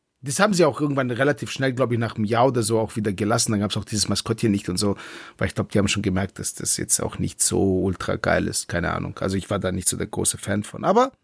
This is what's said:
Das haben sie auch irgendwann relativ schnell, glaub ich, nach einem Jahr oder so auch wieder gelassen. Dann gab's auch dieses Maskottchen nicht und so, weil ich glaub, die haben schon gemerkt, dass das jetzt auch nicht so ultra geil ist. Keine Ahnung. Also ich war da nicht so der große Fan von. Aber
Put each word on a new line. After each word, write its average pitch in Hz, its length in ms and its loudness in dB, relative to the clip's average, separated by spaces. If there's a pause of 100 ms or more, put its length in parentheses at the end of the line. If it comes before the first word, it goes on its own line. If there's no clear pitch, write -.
(220)
Das 135 180 -4
haben 208 140 4
sie 175 100 4
auch 143 160 2
irgendwann 139 320 0
relativ 135 400 0
schnell, 135 220 0
glaub 120 180 2
ich, 120 80 2
nach 117 160 -2
einem 110 80 0
Jahr 117 240 4
oder 123 160 2
so 113 160 2
auch 110 160 -2
wieder 107 160 0
gelassen. 107 400 2
Dann 104 80 2
gab's 104 160 0
auch 104 80 -4
dieses - 240 -2
Maskottchen 110 460 0
nicht 101 160 -2
und 90 80 -2
so, 101 180 2 (420)
weil - 120 0
ich - 60 -8
glaub, 101 140 -2
die 107 100 2
haben 98 100 2
schon 104 120 0
gemerkt, 95 380 0
dass - 140 -4
das - 240 -2
jetzt - 240 0
auch - 180 -6
nicht - 240 -2
so 92 380 2
ultra 92 340 0
geil 87 320 0
ist. - 220 -4
Keine 85 240 -2
Ahnung. - 260 -6
Also 95 160 -2
ich 95 140 -4
war 101 100 0
da 92 140 -2
nicht 92 160 0
so - 80 -2
der 87 100 -4
große - 300 -2
Fan 104 260 -4
von. - 220 -8
Aber 233 260 4 (120)